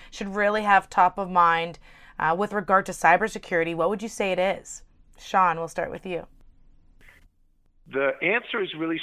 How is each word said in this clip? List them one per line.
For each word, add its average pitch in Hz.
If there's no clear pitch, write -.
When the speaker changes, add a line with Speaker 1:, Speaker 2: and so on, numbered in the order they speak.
Speaker 1:
should 196
really 208
have 202
top 180
of 190
mind, 170
uh, 156
with 202
regard 190
to 190
cybersecurity, 170
what 165
would 208
you 226
say 202
it 175
is? -
Sean, 180
we'll 165
start -
with -
you. 175
Speaker 2:
The 135
answer 220
is 165
really 160